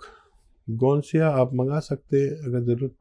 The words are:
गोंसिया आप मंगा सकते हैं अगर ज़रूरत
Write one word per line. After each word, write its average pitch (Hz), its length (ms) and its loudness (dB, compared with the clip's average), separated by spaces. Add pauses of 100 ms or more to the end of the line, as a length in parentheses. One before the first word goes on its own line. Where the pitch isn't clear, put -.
(720)
गोंसिया 143 580 2
आप 131 260 2
मंगा 131 240 0
सकते 143 420 -2
हैं 139 100 0
अगर 135 300 -4
ज़रूरत 120 400 -2